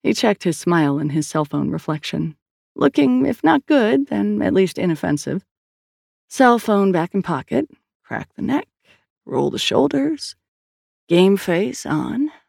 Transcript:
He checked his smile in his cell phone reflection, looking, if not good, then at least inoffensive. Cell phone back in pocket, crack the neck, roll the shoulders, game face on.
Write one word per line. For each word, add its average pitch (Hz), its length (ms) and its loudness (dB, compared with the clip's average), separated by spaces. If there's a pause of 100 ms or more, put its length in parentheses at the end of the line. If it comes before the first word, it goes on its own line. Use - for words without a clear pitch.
He 220 120 2
checked 214 280 0
his 170 160 -2
smile 156 400 2
in 151 120 -2
his 151 180 -2
cell 156 160 -2
phone 143 260 -4
reflection, 156 680 -6 (380)
looking, 269 520 2
if 269 180 -4
not 311 220 2
good, 269 400 2
then 208 360 -2
at 196 120 0
least 190 240 2
inoffensive. 160 680 -4 (840)
Cell 240 300 4
phone 202 340 2
back 175 220 0
in 190 80 0
pocket, 175 480 -4 (320)
crack - 320 -10
the - 80 -8
neck, 285 260 -2 (580)
roll 139 240 -2
the - 80 -8
shoulders, 285 800 -2 (680)
game 185 300 4
face 190 480 -4
on. 247 460 -2 (180)